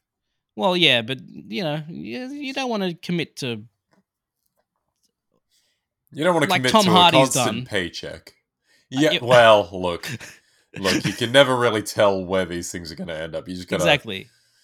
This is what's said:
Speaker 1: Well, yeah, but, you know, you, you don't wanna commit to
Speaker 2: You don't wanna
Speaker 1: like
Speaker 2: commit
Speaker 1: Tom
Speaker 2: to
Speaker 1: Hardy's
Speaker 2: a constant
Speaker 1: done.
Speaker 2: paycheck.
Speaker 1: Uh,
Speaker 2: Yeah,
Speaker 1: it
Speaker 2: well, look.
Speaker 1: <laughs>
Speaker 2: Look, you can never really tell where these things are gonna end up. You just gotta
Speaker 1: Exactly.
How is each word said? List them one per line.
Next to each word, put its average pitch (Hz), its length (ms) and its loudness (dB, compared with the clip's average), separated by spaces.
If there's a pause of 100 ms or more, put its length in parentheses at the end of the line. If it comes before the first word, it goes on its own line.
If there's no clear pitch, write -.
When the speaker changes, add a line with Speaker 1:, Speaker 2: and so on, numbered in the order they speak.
(560)
Speaker 1:
Well, 185 220 0
yeah, 139 260 4
but, 127 240 -8
you 202 360 -10
know, 151 240 -4
you, 208 420 -12
you 285 240 -10
don't 269 160 -4
wanna 196 260 -4
commit 170 420 -6
to 117 260 -8 (2500)
Speaker 2:
You 131 120 -6
don't 180 100 2
wanna 156 140 2
Speaker 1:
like - 160 0
Speaker 2:
commit 127 80 2
Speaker 1:
Tom 214 140 4
Speaker 2:
to 180 60 4
Speaker 1:
Hardy's 165 440 6
Speaker 2:
a 139 40 0
constant 123 60 2 (120)
Speaker 1:
done. 123 80 -8
Speaker 2:
paycheck. - 640 -8
Speaker 1:
Uh, - 40 -20 (680)
Speaker 2:
Yeah, 151 120 2
Speaker 1:
it 175 80 -2
Speaker 2:
well, 113 500 6
look. 90 420 -6
Speaker 1:
<laughs> 113 60 -14 (580)
Speaker 2:
Look, 98 260 -2
you 101 100 -2
can 117 180 -4
never 131 260 4
really 113 240 0
tell 101 420 0
where 92 220 -2
these 87 260 -8
things 85 200 -12
are 80 40 -16
gonna 82 200 -10
end 80 200 -10
up. - 120 -10
You 92 80 -10
just 90 120 -12
gotta - 140 -4
Speaker 1:
Exactly. 113 460 -2 (360)